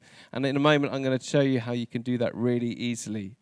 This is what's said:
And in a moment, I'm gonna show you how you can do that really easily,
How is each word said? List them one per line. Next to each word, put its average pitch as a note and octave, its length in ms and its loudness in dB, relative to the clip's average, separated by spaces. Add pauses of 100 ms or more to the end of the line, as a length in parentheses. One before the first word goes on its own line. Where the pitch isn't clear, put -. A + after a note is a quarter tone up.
(320)
And C3+ 160 -2
in C3+ 80 0
a C#3 40 2
moment, C#3+ 320 4
I'm C3+ 120 -4
gonna C3 180 0
show D3 200 2
you C3+ 180 4
how A#2 140 -4
you A#2+ 120 -4
can A#2+ 160 -6
do B2 160 -2
that A#2 160 0
really A#2+ 380 0
easily, G#2+ 720 -6